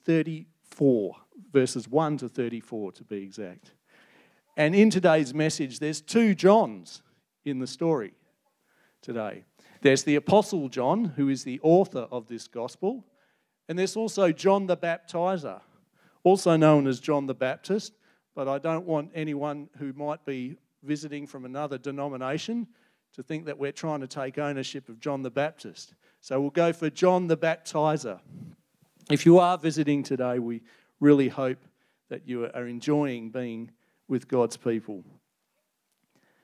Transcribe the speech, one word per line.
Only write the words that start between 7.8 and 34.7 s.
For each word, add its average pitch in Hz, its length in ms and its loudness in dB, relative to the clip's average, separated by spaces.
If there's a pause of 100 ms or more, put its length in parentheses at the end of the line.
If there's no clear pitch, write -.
today. 113 440 -8 (360)
There's 135 240 4
the 147 120 2
Apostle 185 520 2
John, 143 380 -2 (100)
who 139 140 0
is 131 120 -4
the 131 220 -10
author 160 480 4
of 117 160 -10
this 117 180 -14
Gospel, 185 580 -8 (640)
and 165 80 -6
there's 185 200 -2
also 202 340 0
John 196 360 2
the 180 100 0
Baptizer, 170 840 -4 (600)
also 180 320 6
known 151 300 6
as 127 140 -2
John 143 260 -2
the 131 80 -6
Baptist, 131 600 -4 (400)
but 139 120 -6
I 139 120 -2
don't 165 260 -4
want 160 300 -4
anyone 147 540 -6 (100)
who 139 160 -10
might 147 300 -8
be 135 320 -8 (280)
visiting 147 420 -8
from 135 180 -16
another 135 340 -8
denomination 139 880 -6 (480)
to 127 80 -16
think 160 240 -10
that 147 120 -10
we're 139 140 -6
trying 151 280 -6
to 131 60 -10
take 131 320 -8
ownership 139 500 -6
of 113 120 -20
John 139 220 -6
the 127 80 -6
Baptist. 139 640 -8 (260)
So 135 200 -4
we'll 143 100 0
go 170 220 2
for 165 180 -4
John 185 360 2
the 165 100 2
Baptizer. 151 840 -2 (920)
If 147 160 4
you 170 120 12
are 180 200 4
visiting 147 440 0
today, 127 360 -4
we 117 240 -6 (400)
really 143 260 6
hope 131 300 -4 (500)
that - 180 -12
you 120 200 -6
are 123 200 -10
enjoying 120 640 -2
being 117 400 -8 (360)
with 127 220 -4
God's 117 280 2
people. 107 480 -6 (1400)